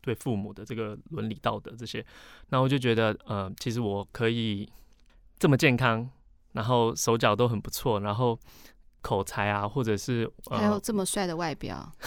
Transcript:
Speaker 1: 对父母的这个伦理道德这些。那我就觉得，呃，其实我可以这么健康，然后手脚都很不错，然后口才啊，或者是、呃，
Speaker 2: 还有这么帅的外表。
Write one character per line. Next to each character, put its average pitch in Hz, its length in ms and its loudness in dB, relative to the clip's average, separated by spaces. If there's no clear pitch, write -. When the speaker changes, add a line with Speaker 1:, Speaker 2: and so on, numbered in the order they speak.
Speaker 1:
对 117 140 -4
父 123 200 -2
母 104 160 -4
的 104 140 -14
这 107 100 -10
个 107 220 -6
伦 110 180 -4
理 104 120 -6
道 107 180 -2
德 - 180 -14
这 117 80 -12
些。 110 180 -8
那 131 100 2
我 131 80 4
就 139 100 4
觉 123 180 4
得， 110 200 4
呃， 98 240 -4
其 123 120 -4
实 117 80 -2
我 101 320 -2
可 113 180 0
以 110 380 -2
这 180 100 4
么 139 80 8
健 127 220 6
康， 120 320 2
然 110 120 -4
后 117 300 2
手 117 200 2
脚 113 200 4
都 120 120 4
很 110 140 0
不 - 80 -8
错， 110 300 -2
然 104 160 -2
后 117 240 0
口 98 220 0
才 104 260 -2
啊， 101 180 0
或 123 160 -2
者 107 120 2
是、 117 340 -2
呃， - 120 -4
Speaker 2:
还 214 80 2
有 208 140 2
这 - 120 -6
么 196 140 0
帅 190 220 -2
的 165 80 -4
外 165 200 -4
表。 - 380 -10